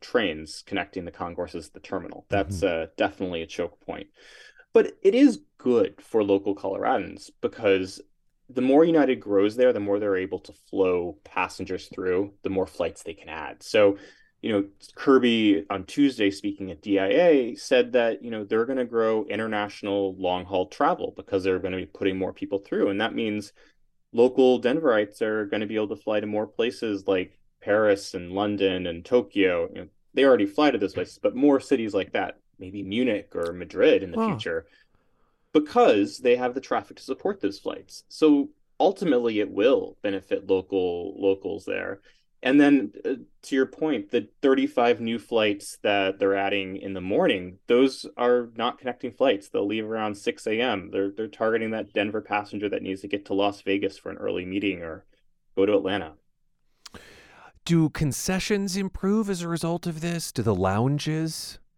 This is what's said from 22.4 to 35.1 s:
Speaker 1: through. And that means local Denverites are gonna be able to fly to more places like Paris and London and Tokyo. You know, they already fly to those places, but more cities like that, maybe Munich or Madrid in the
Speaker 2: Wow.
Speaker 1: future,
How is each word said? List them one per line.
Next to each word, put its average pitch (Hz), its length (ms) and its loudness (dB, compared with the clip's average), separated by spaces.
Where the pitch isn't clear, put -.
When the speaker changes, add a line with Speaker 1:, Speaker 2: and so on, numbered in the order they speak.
Speaker 1:
through. 139 320 -2
And 98 120 -2
that - 120 -2
means 107 400 -6
local 127 460 4
Denverites 117 640 0
are 110 240 -2
gonna 107 220 -4
be 110 80 -4
able 107 140 -2
to 110 60 -8
fly 107 260 -2
to 107 40 -4
more 104 220 -2
places 113 580 -4
like 95 320 -2
Paris 104 520 2
and 90 180 -10
London 95 560 0
and 85 160 -8
Tokyo. 92 720 2
You 95 60 -12
know, 90 60 -14
they 131 100 2
already 120 220 6
fly 147 260 2
to 120 60 0
those 98 160 -2
places, - 280 -6
but 104 140 0
more 139 240 4
cities 113 340 -2
like 95 200 -4
that, 98 260 -4
maybe 95 240 -12
Munich 104 540 -2
or 85 160 -4
Madrid 92 500 2
in - 100 -8
the - 60 -6
Speaker 2:
Wow. 220 120 0
Speaker 1:
future, 104 380 -6